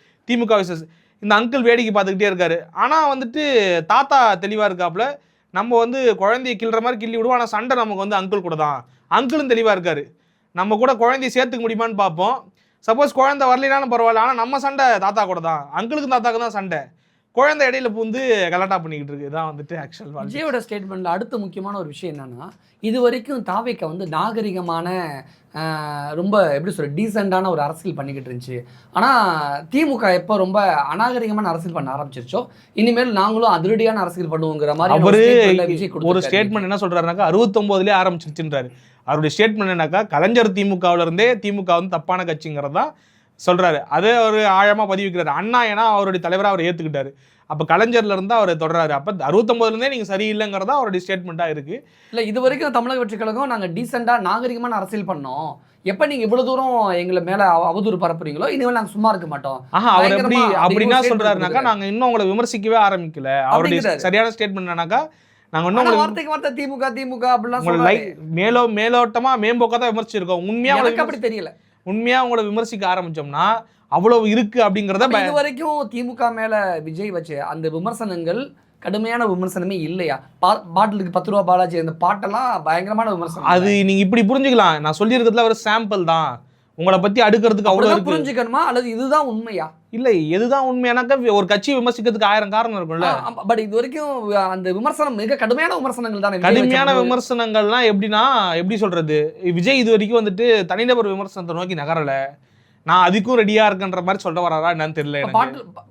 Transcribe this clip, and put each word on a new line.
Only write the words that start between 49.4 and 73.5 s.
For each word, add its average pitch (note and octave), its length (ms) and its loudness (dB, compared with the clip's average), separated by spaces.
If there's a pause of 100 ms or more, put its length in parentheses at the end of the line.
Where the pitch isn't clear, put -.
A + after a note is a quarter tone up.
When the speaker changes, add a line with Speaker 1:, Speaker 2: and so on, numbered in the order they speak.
Speaker 1:
இருந்தே A#3 180 -2
நீங்க A#3+ 200 -6
சரியில்லைங்கிறதா G#3 720 -2
அவருடைய G3+ 240 -2
ஸ்டேட்மெண்ட்டா F3+ 460 -6
இருக்கு. D3+ 280 -8 (360)
Speaker 2:
இல்ல, A3+ 100 -2
இது G#3+ 180 -4
வரைக்கும் C4 320 0
தமிழக B3+ 260 -2
வெற்றி A3+ 180 -4
கழகம் A3 300 -4
நாங்க A3 200 -4
டீசென்டா A#3+ 540 -2
நாகரிகமான A#3 600 -4
அரசியல் G3 260 -6
பண்ணோம், D3 420 -6 (340)
எப்ப G3+ 240 0
நீங்க C4+ 180 -2
இவ்வளவு B3 240 2
தூரம் B3+ 420 0
எங்களை F3+ 320 0
மேல G3 220 0
அவ-, E3+ 260 4
அவதூறு G3 300 -2
பரப்புறீங்களோ, E3 480 -4
இனிமேல் B3 300 0
நாங்க G#3+ 120 -6
சும்மா G#3+ 180 0
இருக்க F3+ 180 -2
மாட்டோம். C#3 440 -8
Speaker 1:
ஆஹா, G#3+ 200 2
அவர் F#3 140 6
Speaker 2:
பயங்கரமா G3 140 4
Speaker 1:
எப்படி, A#3+ 180 2
Speaker 2:
அப்படின்னு G#3+ 220 2
ஒரு E3 60 4
Speaker 1:
அப்படின்னா G#3+ 340 4
Speaker 2:
ஸ்டேட்மெண்ட் B3 140 2
Speaker 1:
சொல்றாருனாக்கா, G#3 340 2
Speaker 2:
கொடுக்குறாரு. B3+ 240 0
Speaker 1:
நாங்க G3+ 160 -2
இன்னும் A#3 240 0
உங்களை G#3+ 160 2
விமர்சிக்கவே A3 520 0
ஆரம்பிக்கல. E3 520 0 (120)
அவருடைய C3+ 380 2
Speaker 2:
அப்படிங்கிறாரு. F3 260 -2
Speaker 1:
சரியான A3 240 2
ஸ்டேட்மெண்ட் G3 360 -6
என்னன்னாக்கா, E3+ 340 -2 (520)
நாங்க E3 160 0
இன்னும் A#3+ 180 2
Speaker 2:
ஆனா A#3 40 4
Speaker 1:
உங்களை A3+ 120 6
Speaker 2:
வார்த்தைக்கு D#4 320 -4
வார்த்தை C#4+ 180 -2
திமுக, C4 400 -4
திமுக B3+ 400 -6
அப்படிலாம் A#3+ 320 -2
Speaker 1:
உங்களை E3+ 140 2
Speaker 2:
சொல்றாரு. F3 120 6
Speaker 1:
லை-, G#3 240 0 (200)
மேலோ-, A#3 440 2
மேலோட்டமா A#3+ 640 2
மேம்போக்கா A#3 360 2
தான் A#3+ 140 0
விமர்சிச்சிருக்கோம். F#3 580 -4
உண்மையா B3 260 0
உங்களை B3 160 2
Speaker 2:
எனக்கு A#3+ 120 0
அப்படி - 140 -6
Speaker 1:
விமர்சி-, A#3 100 -2
Speaker 2:
தெரியல. G3+ 240 -8 (340)
Speaker 1:
உண்மையா A#3+ 360 0
உங்களை A#3+ 220 0
விமர்சிக்க G#3+ 420 -4
ஆரம்பிச்சோம்னா E3 580 -2 (440)